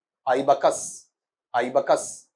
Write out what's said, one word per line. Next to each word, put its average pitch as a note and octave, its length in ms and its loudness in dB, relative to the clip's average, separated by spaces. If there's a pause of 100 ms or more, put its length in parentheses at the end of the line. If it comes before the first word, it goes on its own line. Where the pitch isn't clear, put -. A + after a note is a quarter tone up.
(280)
आइबकस, C#3 840 0 (440)
आइबकस, C3+ 800 -2